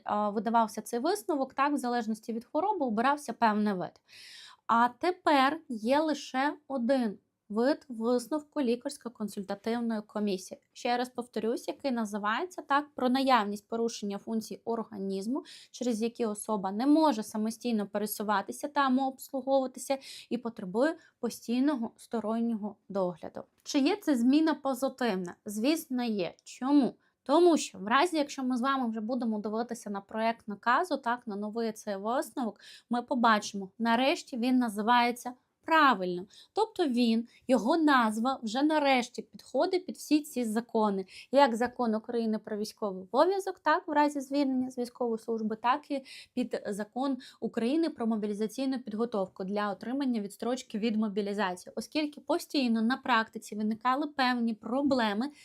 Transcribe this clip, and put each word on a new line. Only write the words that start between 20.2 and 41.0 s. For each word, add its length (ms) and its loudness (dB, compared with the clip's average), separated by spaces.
і 80 -2
потребує 580 -2
постійного 760 -2
стороннього 800 -4
догляду. 560 -4
Чи 160 -2
є 180 4
це 200 0
зміна 380 6
позитивна? 800 -2
Звісно, 560 0
є. 320 -2
Чому? 500 2
Тому 340 6
що 220 -4
в 80 -10
разі, 300 2
якщо 280 -2
ми 120 0
з 40 -2
вами 280 0
вже 120 -4
будемо 380 -2
дивитися 520 -6
на 100 -6
проект 480 -4
наказу, 480 0
так, 300 -4
на 100 -8
новий 360 -4
цей 240 -8
висновок, 640 -4
ми 120 -2
побачимо: 760 0
нарешті 580 2
він 200 2
називається 760 2
правильним. 640 4
Тобто 340 0
він, 420 2
його 280 4
назва 640 4
вже 200 -2
нарешті 600 2
підходить 640 -2
під 100 -10
всі 240 2
ці 240 -4
закони. 600 0